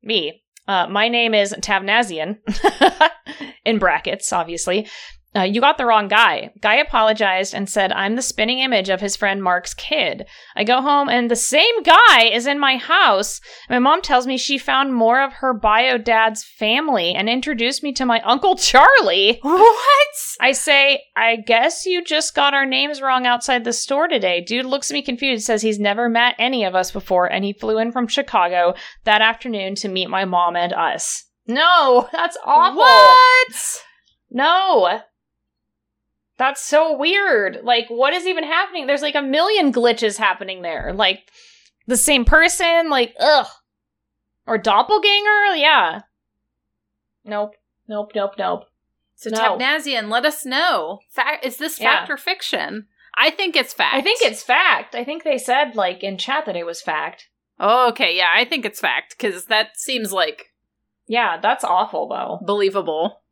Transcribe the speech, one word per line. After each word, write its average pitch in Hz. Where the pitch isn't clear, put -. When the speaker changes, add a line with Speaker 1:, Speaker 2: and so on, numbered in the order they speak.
Speaker 1:
Me. 208
"Uh, 185
my 208
name 233
is 202
Tavnazian." 196
<laughs> -
In 220
brackets, 185
obviously. 175
Uh, 196
"You 202
got 294
the 254
wrong 214
guy." 202
Guy 214
apologized 220
and 196
said, 190
"I'm 202
the 262
spinning 233
image 226
of 185
his 196
friend 196
Mark's 180
kid." -
I -
go 247
home 285
and 240
the 233
same 415
guy 330
is 233
in 285
my 269
house. 254
My 247
mom 294
tells 254
me 262
she 269
found 269
more 233
of 269
her 262
bio 233
dad's 220
family 220
and 202
introduced 254
me 285
to 262
my 226
Uncle 349
Charlie. 247
Speaker 2:
What? 466
Speaker 1:
I 262
say, 277
"I 233
guess 233
you 359
just 311
got 285
our 277
names 277
wrong 254
outside 247
the 233
store 285
today." 190
Dude 240
looks 277
at 285
me 285
confused, 254
says 214
he's 214
never 208
met 233
any 240
of 185
us 185
before, 185
and 190
he 202
flew 220
in 233
from 240
Chicago 180
that 214
afternoon 220
to 202
meet 185
my 190
mom 175
and 175
us. -
No, 269
that's 320
awful. 311
Speaker 2:
What? 508
Speaker 1:
No. 277
That's 277
so 311
weird. 302
Like, 233
what 262
is 359
even 330
happening? 339
There's, 277
like, 294
a 294
million 302
glitches 233
happening 190
there. 160
Like, 196
the 240
same 269
person, 330
like, 254
ugh. 294
Or 226
doppelganger? 403
Yeah. 240
Nope. 208
Nope, 208
nope, 202
nope. 185
Speaker 2:
So, -
Speaker 1:
No. 220
Speaker 2:
Tavnazian, 262
let 233
us 302
know. 254
Fa-, 262
is 254
this 311
Speaker 1:
Yeah. 262
Speaker 2:
fact -
or 285
fiction? 208
I 277
think 349
it's 254
fact. -
Speaker 1:
I 269
think 466
it's 214
fact. 269
I 240
think 302
they 285
said, 247
like, 185
in 196
chat 277
that 185
it 170
was 170
fact. -
Speaker 2:
Oh, 240
okay. 196
Yeah, 180
I 233
think 262
it's 202
fact, -
'cause 190
that 220
seems 233
like 165
Speaker 1:
Yeah, 220
that's 214
awful, 175
though. 127
Speaker 2:
believable. 196